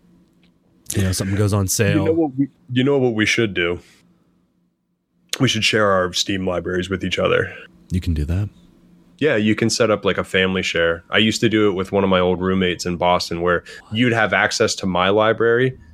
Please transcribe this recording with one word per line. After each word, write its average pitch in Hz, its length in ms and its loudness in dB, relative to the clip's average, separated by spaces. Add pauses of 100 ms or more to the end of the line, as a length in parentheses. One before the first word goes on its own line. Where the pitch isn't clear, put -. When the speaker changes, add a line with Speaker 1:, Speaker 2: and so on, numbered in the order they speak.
(960)
Speaker 1:
you 101 60 0
know, 92 120 0
something 98 240 -4
goes 104 160 0
on 98 160 0
sale. 101 300 2
Speaker 2:
You 98 60 0
know 160 60 2
what 160 260 0
we, 139 100 0 (240)
you 127 120 2
know 143 160 2
what 123 160 2
we 107 100 4
should 107 300 0
do? 87 240 -2 (1600)
We 135 80 2
should 110 160 -2
share 107 280 2
our 90 220 0
Steam 95 340 -4
libraries 90 420 -4
with 95 140 -4
each 92 160 -4
other. 87 340 0 (380)
Speaker 1:
You 87 100 -2
can 87 120 -2
do 76 120 -2
that. 95 240 -2 (680)
Speaker 2:
Yeah, 143 200 0
you 107 180 2
can 113 140 0
set 110 200 0
up, 104 160 0
like, 92 120 0
a 95 80 -4
family 95 360 0
share. 85 480 -2
I - 100 0
used 110 220 2
to 117 80 4
do 104 200 2
it 95 40 -2
with 92 200 -4
one 98 100 2
of 95 60 0
my 92 100 4
old 90 220 0
roommates 92 440 -2
in 90 120 -4
Boston 85 440 0
where 87 220 0 (200)
Speaker 1:
What? - 140 -14
Speaker 2:
you'd 123 160 2
have 107 200 0
access 104 420 0
to - 100 -8
my 90 240 0
library 113 600 2 (220)